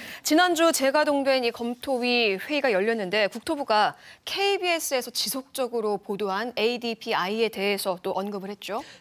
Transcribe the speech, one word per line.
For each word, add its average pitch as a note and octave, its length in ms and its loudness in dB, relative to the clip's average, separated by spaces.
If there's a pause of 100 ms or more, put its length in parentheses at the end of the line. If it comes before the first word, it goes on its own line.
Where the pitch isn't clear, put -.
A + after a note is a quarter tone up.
(240)
지난주 E4 480 4
재가동된 C4+ 720 2
이 A#3 80 0
검토위 A#3+ 840 0
회의가 C#4 360 0
열렸는데 G3+ 560 2
국토부가 A3 680 0 (300)
케이비에스에서 F4 840 0
지속적으로 A#3 840 -2
보도한 G3+ 580 -4
에이디피아이에 A3 920 0
대해서 G3 540 -2
또 G3 80 -4
언급을 G3 380 -6
했죠. G#3 340 -8 (180)